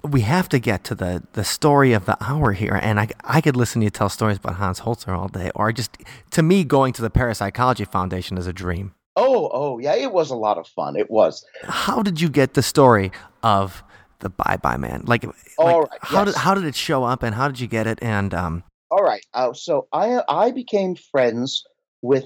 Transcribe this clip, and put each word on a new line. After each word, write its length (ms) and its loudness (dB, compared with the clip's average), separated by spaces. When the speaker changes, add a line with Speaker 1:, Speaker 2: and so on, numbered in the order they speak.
Speaker 1:
we 180 2
have 280 2
to 100 2
get 260 -2
to 100 -6
the, 280 -4
the 120 -4
story 480 4
of 120 0
the 160 0
hour 300 0
here, 300 -2
and 180 2
I, 80 2
I 180 2
could 160 2
listen 240 0
to 40 2
you 40 0
tell 200 -2
stories 280 -2
about 180 -6
Hans 260 -4
Holzer 360 -6
all 120 -6
day, 260 -8
or 160 -2
just, 260 -8
to 120 2
me, 220 4
going 280 2
to 80 -12
the 80 -2
Parapsychology 760 0
Foundation 520 -4
is 100 -6
a 60 -6
dream. 400 -6
Speaker 2:
Oh, 380 2
oh, 260 -4
yeah, 160 0
it 160 -2
was 200 0
a 40 -4
lot 220 0
of 100 -10
fun. 300 -6
It 120 -2
was. 360 2
Speaker 1:
How 380 -2
did 200 -2
you 80 2
get 260 2
the 80 4
story 480 6
of 380 0
the 100 -6
Bye 320 -2
Bye 160 0
Man? 280 -8
Like, 200 0
like, 80 -12
Speaker 2:
All 240 4
right, 200 -6
Speaker 1:
how 240 0
Speaker 2:
yes. 80 0
Speaker 1:
did, 80 -8
how 120 2
did 120 0
it 100 -6
show 300 -2
up, 180 -2
and 120 -2
how 120 0
did 120 -6
you 80 -6
get 200 -2
it? 140 -4
And, 320 -2
um, 300 -4
Speaker 2:
All 140 2
right, 300 0
uh, 200 0
so 400 -4
I, 340 0
I 240 2
became 440 -2
friends 680 -2
with 220 2